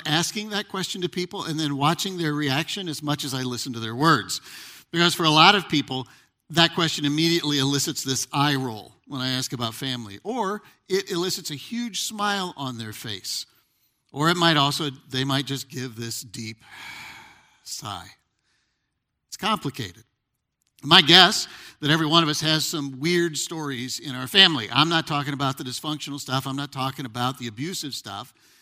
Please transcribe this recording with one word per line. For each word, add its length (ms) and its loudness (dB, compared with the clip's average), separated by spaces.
asking 460 -2
that 180 -4
question 320 -6
to 80 -2
people 360 -6
and 140 -4
then 200 0
watching 400 2
their 160 0
reaction 560 -2
as 120 -8
much 220 -2
as 80 -6
I 80 -2
listen 320 -6
to 80 -6
their 140 -6
words. 480 4
Because 240 4
for 100 -2
a 60 6
lot 240 10
of 120 0
people, 400 -2
that 240 4
question 320 0
immediately 520 2
elicits 460 0
this 300 -2
eye 200 4
roll 380 -6
when 160 -8
I 80 -2
ask 240 -4
about 180 -4
family, 520 -8
or 360 -4
it 200 -2
elicits 400 -2
a 40 -8
huge 480 -6
smile 520 -2
on 220 -6
their 160 -8
face, 540 -8
or 160 2
it 80 4
might 220 4
also, 320 0
they 160 -2
might 220 -2
just 240 -8
give 260 -10
this 240 -8
deep 380 -12
<sighs> 520 -20
sigh. 440 -10
It's 100 -14
complicated. 680 -4
My 160 8
guess 460 8
that 100 0
every 160 2
one 180 6
of 40 2
us 120 -2
has 240 2
some 340 -4
weird 400 0
stories 600 -6
in 160 -10
our 100 -6
family. 460 4
I'm 160 4
not 180 2
talking 260 -2
about 240 0
the 80 -10
dysfunctional 540 -8
stuff. 280 -2
I'm 100 -4
not 160 -8
talking 340 -4
about 320 -2
the 80 -8
abusive 480 -8
stuff, 400 -12